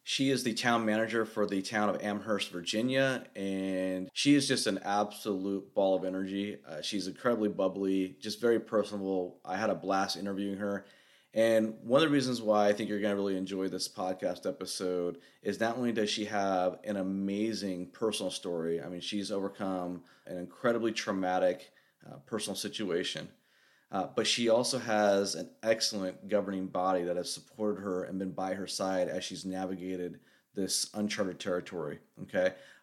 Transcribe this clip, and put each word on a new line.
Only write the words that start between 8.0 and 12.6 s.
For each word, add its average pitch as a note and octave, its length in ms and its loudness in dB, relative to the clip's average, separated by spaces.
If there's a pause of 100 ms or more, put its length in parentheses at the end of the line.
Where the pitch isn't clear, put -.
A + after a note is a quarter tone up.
just G#2+ 180 -8
very A#2 200 4
personable. G2 840 -2
I F#2 140 -4
had G#2+ 140 2
a F#2 40 2
blast F#2+ 400 0
interviewing G2 420 -4
her. G2+ 280 -4 (480)
And A2 480 4
one C3 220 6
of D#3+ 40 4
the C#3+ 60 4
reasons B2+ 260 2
why G#2 280 4